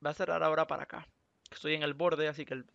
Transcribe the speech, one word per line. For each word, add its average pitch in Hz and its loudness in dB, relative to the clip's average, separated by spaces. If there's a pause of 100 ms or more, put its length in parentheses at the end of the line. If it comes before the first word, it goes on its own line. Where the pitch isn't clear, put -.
Va 147 0
a 151 -2
cerrar 165 0
ahora 156 4
para 151 -4
acá. - -12 (440)
Estoy 151 0
en 151 -2
el 147 0
borde, 156 2
así 147 -4
que 135 -6
el 127 -10